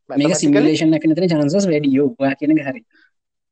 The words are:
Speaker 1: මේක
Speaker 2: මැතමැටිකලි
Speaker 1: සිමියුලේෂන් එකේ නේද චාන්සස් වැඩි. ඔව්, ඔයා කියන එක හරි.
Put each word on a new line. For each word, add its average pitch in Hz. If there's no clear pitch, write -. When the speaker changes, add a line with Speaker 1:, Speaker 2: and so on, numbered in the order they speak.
Speaker 1:
මේක 143
Speaker 2:
මැතමැටිකලි 147
Speaker 1:
සිමියුලේෂන් 151
එකේ 160
නේද 170
චාන්සස් 160
වැඩි. 151
ඔව්, 139
ඔයා 135
කියන 151
එක 151
හරි. 127